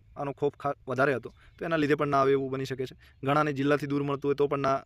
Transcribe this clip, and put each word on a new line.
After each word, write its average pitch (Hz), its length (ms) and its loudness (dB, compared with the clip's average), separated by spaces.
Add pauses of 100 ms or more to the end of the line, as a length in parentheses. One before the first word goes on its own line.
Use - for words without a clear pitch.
(180)
આનો 143 160 -6
ખોફ 143 260 -2
ખા-, 143 160 -4 (120)
વધારે 131 260 2
હતો, 117 200 -6 (240)
તો 185 80 -8
એના 165 100 -2
લીધે 147 200 4
પણ 147 120 -2
ના 143 100 2
આવે 135 140 4
એવું 135 200 0
બની 135 140 -4
શકે 131 200 -6
છે. - 100 -14 (280)
ઘણાને 147 300 2
જિલ્લાથી 139 340 0
દૂર 143 160 -2
મળતું 143 260 -2
હોય 143 60 2
તો 143 120 2
પણ 143 120 0
ના 139 260 0